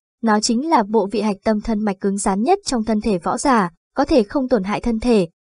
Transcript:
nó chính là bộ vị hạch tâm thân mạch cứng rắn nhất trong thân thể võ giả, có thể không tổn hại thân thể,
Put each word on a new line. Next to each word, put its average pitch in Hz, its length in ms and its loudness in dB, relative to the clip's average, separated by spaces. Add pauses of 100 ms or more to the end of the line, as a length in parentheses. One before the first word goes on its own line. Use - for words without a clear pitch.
(220)
nó 214 180 2
chính 247 300 -2
là 285 120 4
bộ 208 240 0
vị 208 140 -4
hạch 208 240 -2
tâm 214 160 0
thân 214 240 -4
mạch 190 160 -4
cứng 202 180 -2
rắn 202 240 -2
nhất 370 220 2
trong 226 200 -4
thân 220 160 0
thể 208 180 -2
võ 202 200 -2
giả, 226 320 2 (260)
có 277 80 0
thể 285 180 4
không 262 260 -2
tổn 202 160 2
hại 196 160 -4
thân 226 200 -2
thể, 214 280 2 (260)